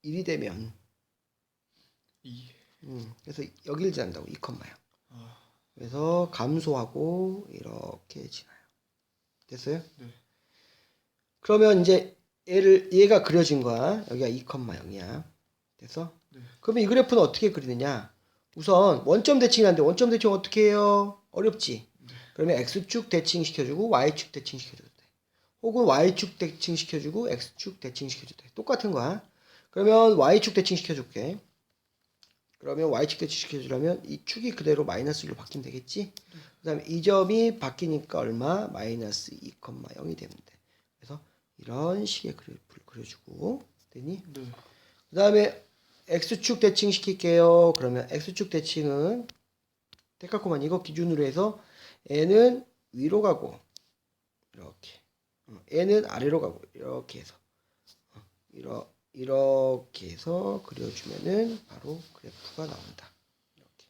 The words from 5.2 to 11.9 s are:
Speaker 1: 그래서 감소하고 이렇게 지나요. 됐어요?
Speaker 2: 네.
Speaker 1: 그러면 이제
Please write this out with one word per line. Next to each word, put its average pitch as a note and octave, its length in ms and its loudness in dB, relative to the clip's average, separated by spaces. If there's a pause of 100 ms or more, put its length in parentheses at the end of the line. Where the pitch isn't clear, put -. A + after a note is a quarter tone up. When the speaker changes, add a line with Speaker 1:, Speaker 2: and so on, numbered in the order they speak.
Speaker 1:
그래서 D#3+ 580 -2
감소하고 D#3+ 1160 -4
이렇게 - 760 -16
지나요. - 300 -20 (920)
됐어요? C#3+ 340 -8 (160)
Speaker 2:
네. A#2+ 160 -20 (1300)
Speaker 1:
그러면 G#3+ 420 6
이제 F#3 360 4 (320)